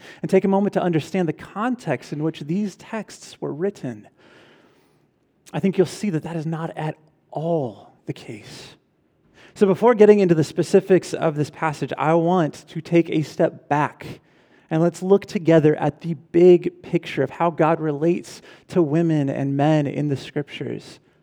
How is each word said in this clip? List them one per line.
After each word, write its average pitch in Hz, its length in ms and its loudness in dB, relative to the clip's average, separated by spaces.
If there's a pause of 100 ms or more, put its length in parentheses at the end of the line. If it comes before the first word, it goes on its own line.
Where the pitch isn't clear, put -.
(220)
and 165 80 -6
take 190 140 4
a 202 40 0
moment 196 260 0
to 175 80 -2
understand 175 460 -2
the 151 40 -2
context 208 800 -6
in 151 100 -8
which 156 180 -4
these 180 360 -6
texts - 640 -16
were 143 120 -8
written, 143 540 -8 (1500)
I 160 80 -6
think 190 180 -2
you'll 185 80 4
see - 240 -6
that 156 120 -2
that 165 140 -10
is 151 100 -6
not 160 300 -8
at 156 200 -8 (340)
all 151 760 -6
the - 80 -8
case. - 640 -18 (800)
So 208 120 2
before 196 280 4
getting 208 260 8
into 180 140 4
the 156 100 2
specifics 185 720 0
of 156 220 -2
this 147 120 -2
passage, 160 480 -6
I 151 160 0
want 175 560 0
to 160 140 -12
take 170 260 2
a 156 140 -2
step - 480 -4
back - 500 -4 (480)
and 160 140 0
let's 170 180 0
look 196 240 2
together 160 520 4
at - 240 -4
the 165 140 -6
big - 680 4
picture - 400 -4
of 131 80 -2
how 170 200 -2
God 156 300 0
relates 156 640 -2 (260)
to 185 140 2
women 156 480 0
and 139 260 -4
men 147 300 2
in 143 220 -4
the 139 80 -2
Scriptures - 800 -10 (240)